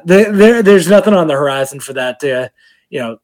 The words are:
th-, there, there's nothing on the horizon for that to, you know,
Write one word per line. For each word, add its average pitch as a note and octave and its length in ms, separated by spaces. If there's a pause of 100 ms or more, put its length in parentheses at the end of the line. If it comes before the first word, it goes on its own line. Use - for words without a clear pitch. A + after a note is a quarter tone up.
th-, G3+ 240
there, A3 300
there's F#3+ 260
nothing G3+ 260
on E3+ 140
the D3 60
horizon C#3 460
for C3+ 140
that B2+ 260
to, B2+ 320 (380)
you C#3 100
know, A2+ 240